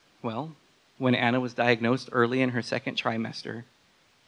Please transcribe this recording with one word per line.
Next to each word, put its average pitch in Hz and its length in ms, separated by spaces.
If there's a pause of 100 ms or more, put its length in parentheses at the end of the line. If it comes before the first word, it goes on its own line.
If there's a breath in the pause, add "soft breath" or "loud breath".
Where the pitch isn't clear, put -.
(220)
well, 131 340 (440)
when 127 160
Anna 123 240
was 123 160
diagnosed 120 560
early 123 300
in 127 80
her 120 120
second 123 360
trimester, 113 680 (640)